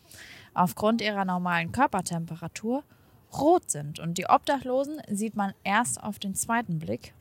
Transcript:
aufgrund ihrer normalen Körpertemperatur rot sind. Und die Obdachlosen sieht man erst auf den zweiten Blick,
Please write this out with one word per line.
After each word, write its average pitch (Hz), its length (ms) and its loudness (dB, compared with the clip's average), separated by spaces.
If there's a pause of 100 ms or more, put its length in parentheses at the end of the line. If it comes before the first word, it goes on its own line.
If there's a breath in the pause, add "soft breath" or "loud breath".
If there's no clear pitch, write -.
(540 loud breath)
aufgrund 214 480 2
ihrer 202 240 0
normalen 180 440 0
Körpertemperatur 185 1120 -2 (500 soft breath)
rot 320 380 4
sind. 147 280 -6
Und 170 180 -4
die 190 140 -2
Obdachlosen 277 680 2 (120)
sieht 208 240 -2
man 196 180 -2 (100)
erst 214 400 0
auf 208 160 -8
den 196 160 -6
zweiten 233 440 -2
Blick, - 420 -6